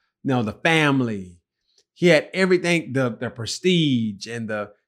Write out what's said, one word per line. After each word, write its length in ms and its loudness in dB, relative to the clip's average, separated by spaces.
You 60 -6
know, 140 0
the 100 -4
family. 840 0
He 120 0
had 260 4
everything, 640 0
the, 160 0
the 180 -8
prestige 1000 -2
and 220 -8
the 220 -6